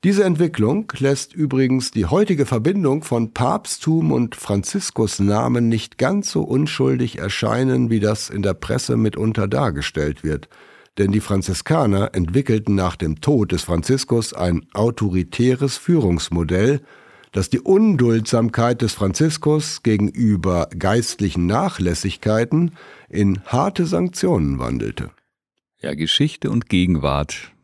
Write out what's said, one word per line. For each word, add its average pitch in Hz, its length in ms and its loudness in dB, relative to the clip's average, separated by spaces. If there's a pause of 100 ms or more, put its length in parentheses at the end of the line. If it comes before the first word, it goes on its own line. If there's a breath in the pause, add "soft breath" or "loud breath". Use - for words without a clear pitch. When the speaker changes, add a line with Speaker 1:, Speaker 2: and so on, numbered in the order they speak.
Speaker 1:
Diese 202 200 4
Entwicklung 170 720 0
lässt 135 380 -2
übrigens 131 560 0
die 104 160 0
heutige 170 400 2
Verbindung 151 560 0
von 117 320 -2
Papsttum 160 760 0
und 120 240 0
Franziskus - 840 -2
Namen 117 500 2
nicht 113 300 -4
ganz 196 320 0
so 156 100 -2
unschuldig 131 800 0
erscheinen, 117 720 0
wie 113 80 2
das 107 320 -2
in 101 100 -4
der 98 140 0
Presse 123 420 -2
mitunter 110 500 0
dargestellt 76 760 -2
wird. 76 260 -4 (480 loud breath)
Denn 98 140 2
die 104 80 2
Franziskaner 101 960 0
entwickelten 104 580 0
nach 92 220 0
dem 80 260 -4
Tod 120 300 2
des 90 100 -2
Franziskus 113 720 0
ein 87 400 0
autoritäres 117 1040 0
Führungsmodell, 92 1040 2 (500 loud breath)
das 98 200 -2
die - 80 0
Unduldsamkeit 120 1200 2
des 113 120 0
Franziskus 151 920 0
gegenüber 101 840 2 (120)
geistlichen 95 680 0
Nachlässigkeiten 113 1300 0 (360 loud breath)
in 98 380 0
harte 175 400 -2
Sanktionen 165 720 0
wandelte. 60 540 -6 (680)
Speaker 2:
Ja, 73 140 -8
Geschichte 82 560 -2
und 113 200 -2
Gegenwart. 76 840 0 (120)